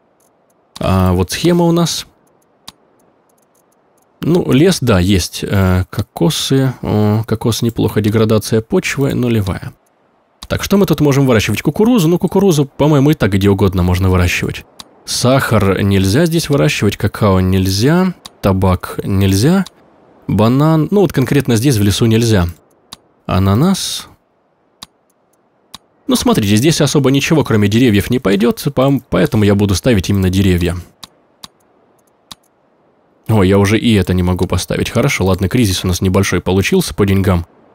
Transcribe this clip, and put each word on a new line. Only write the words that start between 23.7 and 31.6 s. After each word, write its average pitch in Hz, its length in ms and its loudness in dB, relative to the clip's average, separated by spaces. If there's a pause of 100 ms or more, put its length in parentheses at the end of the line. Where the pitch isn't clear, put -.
Ну, 254 80 0
смотрите, 110 420 0
здесь 151 240 0
особо 139 300 2
ничего, 139 320 2
кроме 104 260 0
деревьев, 113 400 2
не 123 100 -2
пойдет, 202 420 0 (140)
по-, 135 340 0
поэтому 147 340 0
я 101 120 4
буду 101 200 0
ставить 110 340 0
именно 98 200 0
деревья. 90 460 0 (2500)